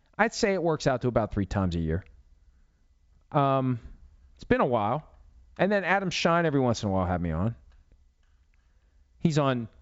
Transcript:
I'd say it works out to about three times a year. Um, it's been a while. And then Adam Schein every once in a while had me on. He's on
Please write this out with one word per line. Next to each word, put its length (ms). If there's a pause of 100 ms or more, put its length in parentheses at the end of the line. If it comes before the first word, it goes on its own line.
(180)
I'd 160
say 200
it 80
works 240
out 180
to 40
about 260
three 120
times 300
a 40
year. 240 (1300)
Um, 480 (560)
it's 80
been 160
a 60
while. 380 (540)
And 140
then 120
Adam 260
Schein 360
every 140
once 240
in 60
a 20
while 140
had 160
me 100
on. 240 (1600)
He's 180
on 300 (140)